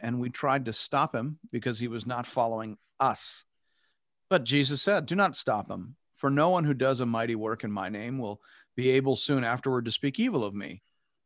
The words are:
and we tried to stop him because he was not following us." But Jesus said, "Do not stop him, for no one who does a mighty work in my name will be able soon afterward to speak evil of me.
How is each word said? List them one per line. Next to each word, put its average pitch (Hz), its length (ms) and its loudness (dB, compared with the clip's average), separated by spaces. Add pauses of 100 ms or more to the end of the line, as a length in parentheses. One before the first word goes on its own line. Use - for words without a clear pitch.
and 120 160 -2
we 123 100 -4
tried 135 360 0
to 113 80 -4
stop 143 420 0
him 135 240 -4 (120)
because 120 280 -4
he 120 80 -2
was 113 180 -8
not 120 220 -6
following 113 500 -2 (220)
us." - 460 0 (840)
But 175 140 4
Jesus 135 380 2
said, 196 240 2
"Do 165 100 -4
not 190 200 2
stop 107 360 -2
him, 98 240 -10 (200)
for 143 140 0
no 147 200 6
one 180 160 2
who 147 80 2
does 131 260 2
a 127 60 0
mighty 117 300 0
work 110 280 -4
in 110 80 -4
my 98 180 -4
name 113 300 -8
will 104 220 -6 (340)
be 127 160 2
able 135 240 4
soon 135 280 0
afterward 123 420 0
to 113 60 -4
speak 139 280 -2
evil 214 240 2
of 101 100 -4
me. 98 280 -10 (440)